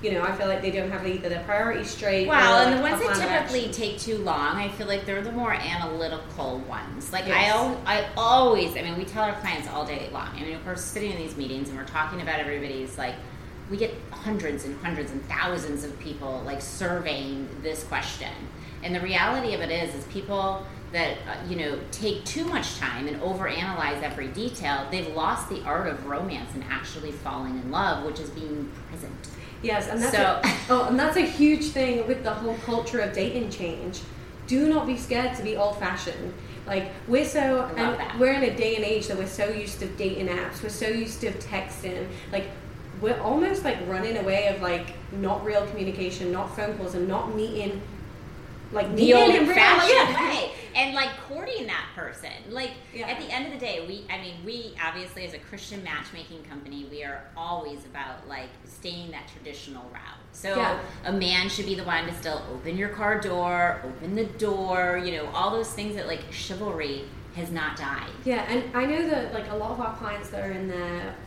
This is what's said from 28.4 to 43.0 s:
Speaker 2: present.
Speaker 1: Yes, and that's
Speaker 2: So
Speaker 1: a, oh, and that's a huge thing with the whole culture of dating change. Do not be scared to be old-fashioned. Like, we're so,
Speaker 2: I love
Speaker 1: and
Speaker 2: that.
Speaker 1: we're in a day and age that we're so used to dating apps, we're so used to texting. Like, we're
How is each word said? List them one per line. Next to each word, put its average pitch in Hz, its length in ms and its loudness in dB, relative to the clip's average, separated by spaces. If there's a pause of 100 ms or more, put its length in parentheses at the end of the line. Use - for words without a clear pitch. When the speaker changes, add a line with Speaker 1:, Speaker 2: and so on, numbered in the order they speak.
Speaker 2:
present. 165 240 -10 (480)
Speaker 1:
Yes, 208 260 0
and 226 140 0
that's 240 160 4
Speaker 2:
So - 260 6
Speaker 1:
a, 180 100 6 (160)
oh, 247 200 6
and 254 100 6
that's 302 160 4
a 359 60 6
huge 302 460 6
thing 247 400 2
with 262 180 2
the 214 60 2
whole 226 240 -2 (100)
culture 233 340 0
of 202 140 0
dating 220 380 0
change. 180 500 -4 (460)
Do 277 200 6
not 311 180 6
be 254 120 0
scared 247 400 0
to 208 60 -4
be 214 120 0
old-fashioned. 185 800 0 (340)
Like, 196 200 0 (200)
we're 254 160 6
so, - 160 0
Speaker 2:
I 262 140 4
love 254 240 2
Speaker 1:
and 233 220 0
Speaker 2:
that. - 200 -4
Speaker 1:
we're 262 140 8
in 269 100 4
a 240 140 2
day 226 180 2
and 214 80 0
age 208 240 0
that 196 100 -2
we're 190 100 -2
so 202 200 0
used 214 320 -4
to 196 60 -4
dating 190 420 -2
apps, 180 340 -4
we're 214 80 -4
so 220 200 -2
used 226 320 -2
to 214 100 0
texting. 185 760 -6 (260)
Like, 196 140 -2 (520)
we're 226 220 2